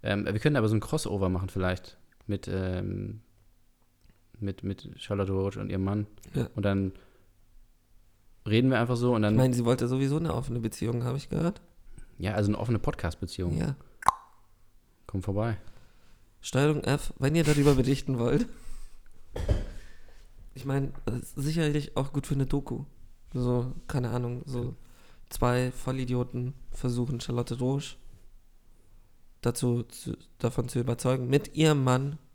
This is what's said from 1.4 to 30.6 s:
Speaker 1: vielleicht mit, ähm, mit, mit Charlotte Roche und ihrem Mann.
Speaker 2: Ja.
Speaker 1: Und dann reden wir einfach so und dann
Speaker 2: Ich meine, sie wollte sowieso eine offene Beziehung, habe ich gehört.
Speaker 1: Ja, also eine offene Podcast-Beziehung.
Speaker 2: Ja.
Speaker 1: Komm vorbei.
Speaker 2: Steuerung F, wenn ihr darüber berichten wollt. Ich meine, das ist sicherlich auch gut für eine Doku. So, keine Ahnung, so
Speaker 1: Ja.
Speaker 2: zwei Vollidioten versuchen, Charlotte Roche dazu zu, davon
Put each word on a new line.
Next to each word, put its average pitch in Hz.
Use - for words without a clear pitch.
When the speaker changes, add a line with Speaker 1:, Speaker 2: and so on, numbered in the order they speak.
Speaker 1:
vielleicht 92
mit, 101
ähm, 95
mit, 98
mit 95
Charlotte 98
Roche 98
und 101
ihrem 95
Mann. 104
Speaker 2:
Ja. 127
Speaker 1:
Und 101
dann 98
reden 117
wir 127
einfach 120
so 123
und 110
dann 107
Speaker 2:
Ich 110
meine, 127
sie 120
wollte 120
sowieso 135
eine 165
offene 120
Beziehung, 117
habe 123
ich -
gehört. -
Speaker 1:
Ja, 92
also 104
eine 104
offene 110
Podcast-Beziehung. 87
Speaker 2:
Ja. -
Speaker 1:
Komm 92
vorbei. 107
Speaker 2:
Steuerung 147
F, -
wenn 139
ihr 165
darüber 143
berichten 131
wollt. 131
Ich 135
meine, 139
das 123
ist -
sicherlich 151
auch 139
gut 139
für -
eine 135
Doku. 135
So, 123
keine 123
Ahnung, 123
so 123
Speaker 1:
Ja. 120
Speaker 2:
zwei 123
Vollidioten 123
versuchen, 120
Charlotte 120
Roche 135
dazu 120
zu, -
davon 123